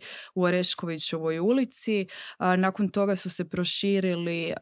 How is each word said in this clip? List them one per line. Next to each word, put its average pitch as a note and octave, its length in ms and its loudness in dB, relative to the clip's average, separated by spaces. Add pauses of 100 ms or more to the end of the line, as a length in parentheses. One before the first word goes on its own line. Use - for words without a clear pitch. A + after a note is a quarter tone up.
(340)
u F#3 80 0
Oreškovićevoj E3 960 0
ulici. G#3+ 680 2 (320)
A, F3+ 180 4
nakon F#3+ 320 2
toga G3+ 280 0
su F#3 140 -4
se F3 180 -4
proširili, F3 1120 0